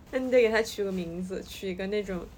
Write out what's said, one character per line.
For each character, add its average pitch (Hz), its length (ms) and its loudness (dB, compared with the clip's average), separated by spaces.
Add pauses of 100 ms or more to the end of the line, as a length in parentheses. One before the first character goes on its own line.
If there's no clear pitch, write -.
(100)
那 254 80 -2
你 254 120 -2
得 254 120 8
给 220 80 6
它 220 100 4
取 220 220 -2
个 196 80 0
名 175 320 -4
字， 185 240 -6
取 - 220 -8
一 190 60 -4
个 190 120 -4
那 208 160 -2
种 190 240 -6 (100)